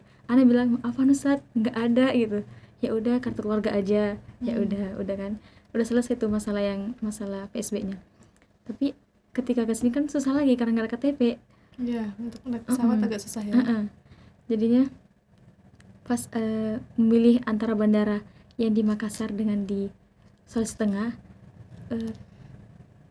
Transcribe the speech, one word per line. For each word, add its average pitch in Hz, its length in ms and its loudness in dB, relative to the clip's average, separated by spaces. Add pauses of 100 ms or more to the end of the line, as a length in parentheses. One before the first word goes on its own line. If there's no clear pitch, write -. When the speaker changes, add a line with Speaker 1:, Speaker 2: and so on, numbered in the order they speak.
(280)
Speaker 1:
Ana 262 160 6
bilang, 240 320 4
"Maaf, 240 220 -4
Pak 262 100 2
Nusad, 277 300 4 (180)
nggak 226 220 0
ada," 240 340 4
gitu. 214 260 2 (460)
"Ya - 80 -4
udah, 240 300 0
kartu 226 180 -6
keluarga 208 320 0
aja." 208 460 0 (240)
Ya 233 160 -4
Speaker 2:
Hmm. 220 100 0
Speaker 1:
udah, 202 180 -4 (140)
udah 196 160 -4
kan. 202 160 -8 (400)
Udah 226 160 0
selesai 240 320 0
tuh 220 80 0
masalah 208 320 -2
yang, 202 400 -4
masalah 202 480 -8
P 233 140 -8
S - 100 -8
B-nya. 196 240 -6 (720)
Tapi 269 240 -4 (380)
ketika 247 340 -2
ke 220 80 -2
sini 240 220 0
kan 294 160 -2
susah 269 260 0
lagi 277 220 4
karena 226 240 0
nggak 220 80 -2
ada - 40 -4
K 240 60 -8
T 277 140 -2
P. - 60 -12 (540)
Speaker 2:
Iya, 233 440 -4
untuk 233 280 -10
naik 233 200 -8
pesawat 233 320 2
Speaker 1:
Mm-mm. 208 100 2
Speaker 2:
agak 214 140 -4
susah - 200 -8
ya. 208 140 -4
Speaker 1:
Heeh. 240 260 2 (640)
Jadinya 233 360 2 (1200)
pas, 240 320 -4
eh, 220 420 -2 (160)
memilih 233 540 6
antara 220 240 0
bandara 208 480 2 (400)
yang 220 160 2
di 220 80 4
Makassar 214 480 -2
dengan 208 320 -2
di 196 240 -4 (560)
Sulawesi - 320 -4
Tengah, 214 400 -2 (720)
eh, 226 220 -6 (1000)